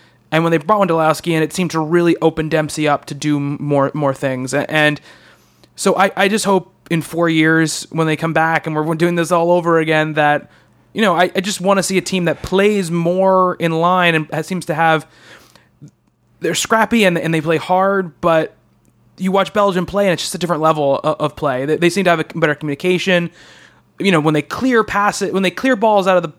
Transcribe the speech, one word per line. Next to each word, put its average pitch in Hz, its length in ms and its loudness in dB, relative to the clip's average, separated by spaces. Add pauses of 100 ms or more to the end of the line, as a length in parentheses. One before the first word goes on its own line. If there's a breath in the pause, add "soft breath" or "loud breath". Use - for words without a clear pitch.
(320 soft breath)
And 160 100 2
when 165 80 0
they 165 80 2
brought 196 280 2
Wondolowski 160 460 0
in, 160 100 0
it 156 100 -2
seemed 180 180 -4
to 160 100 -4
really 170 400 2
open 160 300 0
Dempsey 156 380 -2
up 147 180 0
to - 80 -10
do 147 220 -2
m-, 143 240 -4
more, 143 340 0
more 143 180 0
things. 131 400 -6
A-, 143 180 -2
and 151 300 2 (760 soft breath)
so 190 200 0
I, 190 200 2
I 196 120 2
just 214 160 0
hope 190 300 -2 (160)
in 165 100 0
four 170 300 -2
years 160 600 2
when 160 180 -2
they 156 80 0
come 165 180 -4
back 160 320 0
and 160 100 -6
we're 156 200 -2
doing 175 180 0
this 170 180 -2
all 170 200 2
over 170 260 2
again 156 360 0
that, 147 360 0 (420 soft breath)
you - 80 -4
know, 202 140 2
I, 175 200 2
I 196 60 0
just 190 200 -6
wanna 190 240 2
see 190 120 -4
a 180 60 2
team 185 240 -2
that 156 160 -2
plays 196 480 0
more 185 640 2
in 165 260 -2
line 175 360 2
and 156 160 -4
has, 156 160 -6
seems 180 180 -6
to 165 80 -4
have, 160 320 2 (1300 loud breath)
they're 165 140 -4
scrappy 220 500 2
and, 175 120 4
and 160 160 -2
they 160 80 0
play 160 160 0
hard, 185 640 -2
but 165 340 0 (640)
you 185 140 -2
watch 190 220 0
Belgium 190 320 0
play 202 200 -2
and 185 60 2
it's 156 100 -4
just - 120 -8
a 185 40 -10
different 165 220 -2
level 151 380 2
of, 151 220 -2
of 147 160 -4
play. 135 280 -2
They, 151 120 0
they 170 140 2
seem 185 140 -2
to 175 60 4
have 170 100 2
a 156 40 -6 (140)
better 156 160 0
communication. 175 760 -2 (680 loud breath)
You 196 120 0
know, 165 100 4
when 151 140 0
they 147 80 0
clear 240 420 0
pass 202 380 -2
it, 190 100 -2
when 190 100 0
they 185 80 0
clear 254 260 0
balls 208 300 2
out 185 120 4
of 175 60 2
the, 156 140 -12